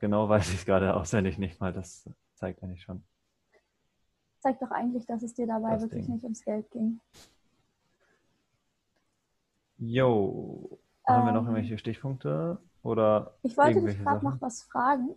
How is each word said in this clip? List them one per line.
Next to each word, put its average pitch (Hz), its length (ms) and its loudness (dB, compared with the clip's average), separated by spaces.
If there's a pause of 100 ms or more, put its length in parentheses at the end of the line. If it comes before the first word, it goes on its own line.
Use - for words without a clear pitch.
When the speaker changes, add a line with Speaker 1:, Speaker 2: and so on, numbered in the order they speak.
Speaker 1:
genau 104 280 2
<laughs> - 0 -
weiß 101 260 4
ich 92 120 -6
gerade 95 280 4
auswendig 95 440 0
nicht 92 220 -6
mal. 92 120 -2
Das - 360 -12 (260)
zeigt - 280 -10
eigentlich 90 200 -12
schon - 220 -14 (1400)
Speaker 2:
Zeigt 269 220 -2
doch 247 80 -10
eigentlich, 240 360 -4
dass 233 160 -6
es 233 120 -10
dir 240 120 -4
dabei 220 280 -2
Speaker 1:
das 220 80 -2
Speaker 2:
wirklich 226 240 -6
Speaker 1:
Ding. 247 80 -4
Speaker 2:
nicht 226 100 -6
ums 226 200 -10
Geld 214 260 -6
ging. 226 300 -4 (2750)
Speaker 1:
Jo. 117 1000 0 (280)
Haben 247 180 6
wir - 80 4
noch - 100 2
Speaker 2:
Ähm, - 20 0
Speaker 1:
irgendwelche 110 340 -2
Stichpunkte 147 800 -4 (240)
oder 107 600 2
Speaker 2:
ich 233 140 -6
wollte 285 240 6
dich - 120 0
Speaker 1:
irgendwelche 98 100 -6
Speaker 2:
grad 285 200 0
Speaker 1:
Sachen? 269 100 -2
Speaker 2:
noch 269 80 -8
was 254 220 -8
fragen. 254 540 0